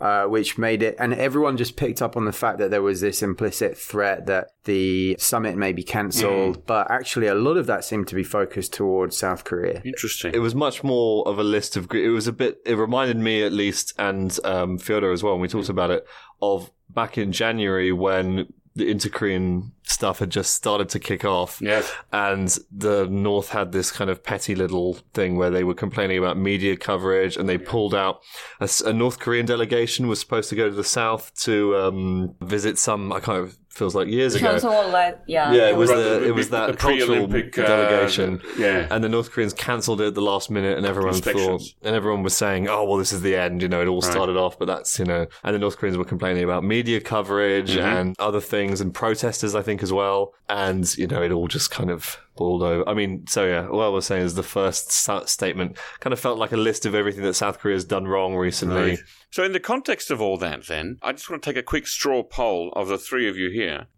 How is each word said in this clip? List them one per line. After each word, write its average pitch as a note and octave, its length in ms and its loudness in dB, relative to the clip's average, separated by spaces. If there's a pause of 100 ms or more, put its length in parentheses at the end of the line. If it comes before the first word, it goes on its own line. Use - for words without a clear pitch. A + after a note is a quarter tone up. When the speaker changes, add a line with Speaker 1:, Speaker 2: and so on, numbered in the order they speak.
Speaker 1:
uh, G2+ 240 2
which G#2+ 320 0
made A2+ 260 0
it, A2 160 0
and A#2+ 140 0
everyone C3+ 440 0
just - 200 -2
picked A#2+ 240 -2
up A#2+ 160 -2
on A2 80 0
the G#2 60 0
fact G#2+ 280 0
that G2 120 2
there G2+ 100 2
was G2 200 2
this G2 200 0
implicit G2 560 -2
threat G2 500 -2
that F#2 220 0 (160)
the F#2+ 540 2
summit A2 380 0
may G2 160 0
be F2 100 -6
cancelled, F#2+ 760 0
Speaker 2:
Mm. - 60 -20
Speaker 1:
but A2 260 2
actually A#2+ 360 0
a G2 80 4
lot C#3 220 4
of D3+ 100 0
that G#2 160 0
seemed G#2 260 -2
to F2+ 60 -6
be F#2 80 0
focused F#2+ 500 -2
towards F#2+ 440 2
South F#2 260 -2
Korea. F2 420 -2
Speaker 2:
Interesting. - 480 -4
Speaker 3:
It A#2+ 60 2
was A#2 160 0
much C#3 280 -2
more A#2 440 2
of G2+ 120 0
a G#2+ 40 2
list G#2 340 0
of F2+ 120 -4
gr-, B2 80 0
it G2+ 120 4
was A2+ 180 0
a A#2 60 -2
bit, B2 320 -2
it A#2 120 2
reminded A#2+ 400 2
me A2 260 2
at G2+ 80 2
least, G2+ 460 0
and, F#2+ 480 0
um, F#2 320 0
Fyodor G2+ 340 0
as F2 120 0
well, G2+ 100 2
and F2+ 80 0
we F#2 60 0
talked G2+ 220 -4
about F2+ 220 0
it, E2+ 140 0 (360)
of G2 300 0 (160)
back A2+ 300 -4
in G2+ 140 0
January G2 600 2
when F#2 540 2 (300)
the - 140 0
inter-Korean F#2+ 800 0 (120)
stuff - 360 -2
had F#2+ 100 -2
just F#2+ 240 0
started G#2 360 0
to G#2 100 -4
kick F#2+ 240 -4
off. F#2 380 0
Speaker 2:
Yes. G#2+ 300 0 (200)
Speaker 3:
And G2 460 0 (140)
the G2+ 360 2
North G2 420 0
had G2 220 -2
this F#2 200 -2
kind G2 180 -2
of F#2 140 -4
petty G2+ 320 -4
little F2+ 420 0 (160)
thing F2+ 240 0
where F2+ 120 2
they F2+ 140 2
were F2+ 120 0
complaining G2 420 -2
about F2+ 200 0
media G2 380 0
coverage, F#2+ 600 0
and G2 100 -2
they F2+ 100 2
pulled G#2 380 0
out F#2+ 260 0 (380)
a - 60 -4
s-, - 160 0
a A2 120 0
North A#2 260 0
Korean A#2+ 260 0
delegation A#2 640 0
was G#2+ 120 0
supposed A2 300 -2
to G#2+ 60 -6
go A2 140 2
to G2+ 60 -4
the G2+ 80 0
South A2+ 500 -2 (100)
to, G#2 340 2
um, F#2 640 0
visit G#2 360 -2
some, G2+ 360 -2
I F#2 60 -4
can't, F#2 340 -4 (160)
feels F#2+ 240 -2
like G2 140 2
years B2 280 2
ago. - 220 4
Speaker 4:
Someone G#3+ 360 2
led, F3 340 2
yeah. D#3 240 2
Speaker 3:
Yeah, A#2 160 8
it G2+ 80 6
was A#2 140 6
Speaker 2:
Right, - 80 6
Speaker 3:
the, A2+ 60 4 (160)
Speaker 2:
the, - 80 2
Speaker 3:
it A#2+ 60 4
was A2 160 0
Speaker 2:
the, A#2 80 0
Speaker 3:
that A2 140 2
Speaker 2:
the B2 60 -4
Speaker 3:
cultural A#2+ 500 2
Speaker 2:
pre-Olympic, A2+ 320 -2
uh, A2 80 2
Speaker 3:
delegation. G2+ 720 4 (160)
Speaker 2:
yeah. F#2+ 320 2
Speaker 3:
And A2+ 140 2
the A2 60 2
North A#2 220 0
Koreans G#2+ 220 0
cancelled A2+ 460 -2
it G#2+ 80 4
at G2+ 80 0
the G2+ 60 0
last G2 280 2
minute, G2 280 0
and G2 100 0
everyone F#2+ 260 0
thought, F#2 220 0
Speaker 2:
Inspections. F#2 480 0
Speaker 3:
and G#2+ 100 0
everyone G#2 300 0
was F#2 140 0
saying, G2 320 0
"Oh, G#2 160 0
well, G2 120 2
this F#2+ 140 0
is F#2+ 100 -4
the F#2+ 140 2
end." F2+ 260 0
You F2+ 60 0
know, F2+ 140 0
it F2+ 80 2
all F2+ 100 0
Speaker 2:
Right. F2 120 0
Speaker 3:
started F#2 260 0
off, F#2 200 0
but F#2 80 -4
that's, - 320 -2
you G2+ 60 0
know, E2+ 240 0 (160)
and G#2 100 0
the G#2 60 0
North G2+ 180 0
Koreans F#2+ 200 -2
were F2+ 80 0
complaining F2+ 400 -2
about F2+ 180 0
media A2+ 380 0
coverage G2 720 0
Speaker 2:
Mm-hmm. F#2 260 2
Speaker 3:
and F#2 200 0
other G#2 220 0
things, G2 400 -2
and F#2 140 -2
protesters, A2 600 -2
I G#2 60 0
think, G2+ 220 -2
as F#2 80 -2
well. G2 420 2 (140)
And, F#2+ 500 0
you F#2 100 -2
know, F2 140 -2
it F2 120 0
all F2 160 0
just - 200 -2
kind F#2 220 -4
of - 260 -8 (200)
boiled F2+ 260 0
over. F2 240 0
I G#2+ 60 0
mean, G2 340 -2
so G2+ 180 2
yeah, F2+ 220 0
what G#2+ 180 0
I G#2 40 2
was F#2+ 160 0
saying F#2 180 0
is F2 120 -2
the F#2 80 -2
first - 480 -2
sa-, - 340 0
statement F2+ 520 -2 (220)
kind B2+ 140 -4
of A#2 60 -2
felt B2 180 0
like A2 160 -2
a A#2 40 2
list A2 280 0
of G#2 100 -2
everything G2+ 280 0
that F#2+ 100 2
South G2+ 260 -2
Korea G2+ 160 0
has F#2 100 -2
done F#2+ 220 -2
wrong F#2+ 280 0
recently. F2+ 560 0
Speaker 2:
Right. F2 80 -2 (320)
So F#3 120 -2
in F#3+ 100 0
the F3 60 0
context B3 520 -2
of A#2+ 100 -2
all F#2+ 160 2
that, D#2+ 300 -6
then, E2+ 340 -6
I - 120 -4
just - 160 -16
want D#3+ 140 -10
to D3+ 60 -6
take B2+ 80 -4
a B2 60 -2
quick D3+ 240 -4
straw B2+ 360 0
poll F#2 500 -2
of G2 140 -2
the G2 100 -2
three A#2+ 300 -2
of F#2+ 100 -4
you F#2 120 -2
here. F2+ 380 -4 (100)